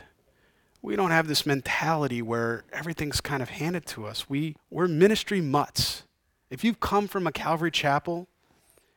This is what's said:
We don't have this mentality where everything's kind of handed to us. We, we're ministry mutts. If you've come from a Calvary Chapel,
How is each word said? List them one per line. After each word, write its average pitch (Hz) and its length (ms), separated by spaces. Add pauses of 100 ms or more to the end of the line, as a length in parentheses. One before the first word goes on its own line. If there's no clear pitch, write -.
(800)
We 208 160
don't 185 140
have 160 160
this 147 180
mentality 143 760
where 117 520
everything's 151 480
kind 143 200
of 123 80
handed 165 380
to 110 180
us. - 240
We, 147 280 (120)
we're 175 200
ministry 196 500
mutts. - 640 (460)
If 127 160
you've 226 160
come 202 260
from 190 180
a 156 60
Calvary 160 400
Chapel, 170 560 (680)